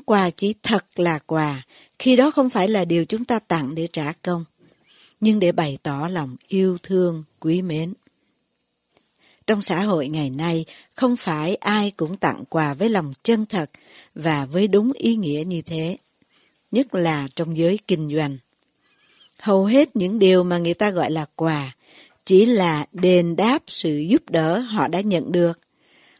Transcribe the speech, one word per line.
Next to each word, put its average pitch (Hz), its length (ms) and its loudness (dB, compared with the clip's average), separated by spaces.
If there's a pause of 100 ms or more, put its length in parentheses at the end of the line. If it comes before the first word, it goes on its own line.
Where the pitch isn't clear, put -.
quà 196 240 2
chỉ 202 240 -4 (100)
thật 220 220 0 (140)
là 170 200 0
quà, 151 440 -2 (360)
khi 254 160 4
đó 269 160 6
không 262 180 2
phải 196 180 0
là 202 180 0
điều 170 200 0
chúng 226 200 -6
ta 226 140 0
tặng 156 360 -4
để 165 180 -6
trả 151 200 -4
công, 170 320 -4 (760)
nhưng 214 200 2
để 175 120 4
bày 147 320 -2
tỏ 147 240 -4
lòng 151 280 -6 (120)
yêu 185 360 0
thương, 175 400 0 (160)
quý 165 220 0
mến. 165 320 -6 (1500)
Trong 202 140 2
xã 180 220 0
hội 165 240 0
ngày 151 220 -2
nay, 160 360 -4 (280)
không 247 240 0
phải 165 380 -4
ai 208 360 0
cũng 165 260 -6
tặng - 320 -2
quà 151 240 0
với 190 160 -2
lòng 156 240 -2 (100)
chân 220 220 2
thật 170 260 -4 (440)
và 151 300 0
với 180 220 0
đúng 208 260 2
ý 226 220 0
nghĩa 151 320 -2
như 170 140 -4
thế, 165 360 -6 (760)
nhất 240 240 0
là 160 400 0
trong 160 220 -4
giới 175 300 0
kinh 156 280 -2
doanh. 143 220 -2 (1000)
Hầu 196 260 2
hết 269 300 4
những 202 240 -2
điều 185 240 6
mà 175 140 0
người 170 160 0
ta 208 160 0
gọi 160 220 -2
là 156 140 -4 (100)
quà 147 400 -2 (500)
chỉ 190 200 6
là 180 460 2
đền 180 440 2
đáp 226 320 2
sự 151 300 -2
giúp 175 320 0
đỡ 165 300 0
họ 214 280 -2
đã 170 140 -2
nhận 185 300 -2
được, 170 280 0 (600)